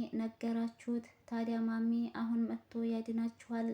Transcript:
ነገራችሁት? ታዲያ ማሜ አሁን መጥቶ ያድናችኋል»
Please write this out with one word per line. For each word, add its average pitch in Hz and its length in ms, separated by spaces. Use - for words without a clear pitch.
ነገራችሁት? 233 920
ታዲያ 233 360
ማሜ 226 300
አሁን 233 280
መጥቶ 226 420
ያድናችኋል» 226 880